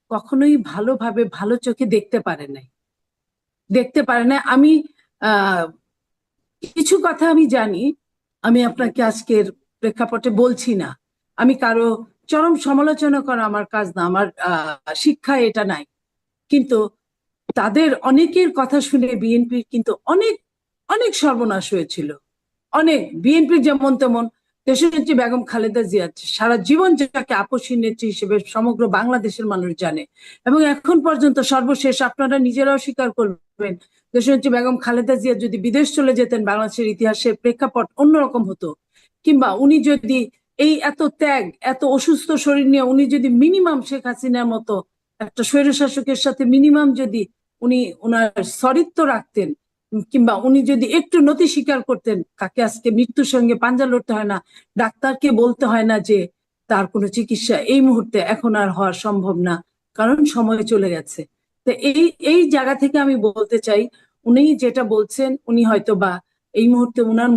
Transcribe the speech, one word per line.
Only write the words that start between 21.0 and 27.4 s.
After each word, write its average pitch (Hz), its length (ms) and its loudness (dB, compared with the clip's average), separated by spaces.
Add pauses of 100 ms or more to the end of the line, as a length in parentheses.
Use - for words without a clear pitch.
সর্বনাশ 233 500 0
হয়েছিল। 156 360 -4 (640)
অনেক, 311 280 2 (220)
বিএনপির 302 440 4
যেমন 277 340 2
তেমন, 240 240 0 (420)
দেশনেত্রী 302 520 0
বেগম 240 220 -2 (100)
খালেদা 220 380 -2
জিয়া 185 160 0 (300)
সারা 233 200 0 (120)
জীবন 349 220 4 (120)
যাকে 262 400 -4